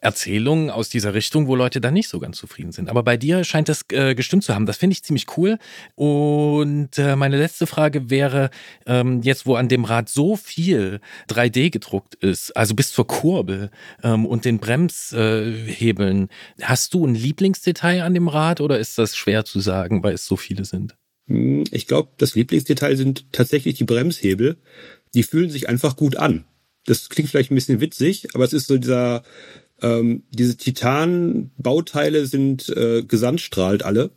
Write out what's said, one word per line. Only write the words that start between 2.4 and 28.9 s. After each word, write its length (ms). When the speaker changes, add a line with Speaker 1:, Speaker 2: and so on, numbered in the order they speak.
Speaker 1:
sind. 160
Aber 140
bei 120
dir 300
scheint 240
das, 240
äh, 220
gestimmt 280
zu 100
haben. 120
Das 100
finde 200
ich 80
ziemlich 240
cool. 200
Und, 1000
äh, 180
meine 220
letzte 300
Frage 420
wäre, 400
ähm, 360
jetzt 240
wo 100
an 140
dem 160
Rad 240
so 260
viel 640
drei 200
D 220
gedruckt 460
ist, 420
also 180
bis 160
zur 160
Kurbel, 640
ähm, 220
und 180
den 160
Bremshebeln, 1700
äh, 360
hast 300
du 140
ein 80
Lieblingsdetail 880
an 100
dem 140
Rad 320
oder 200
ist 180
das 180
schwer 300
zu 160
sagen, 420
weil 120
es 100
so 100
viele 300
sind? 320
Speaker 2:
Hm, 440
ich 160
glaub, 300
das 180
Lieblingsdetail 600
sind 340
tatsächlich 440
die 100
Bremshebel. 720
Die 100
fühlen 260
sich 200
einfach 260
gut 220
an. 260
Das 220
klingt 220
vielleicht 200
ein 60
bisschen 240
witzig, 560
aber 80
es 80
ist 160
so 100
dieser 460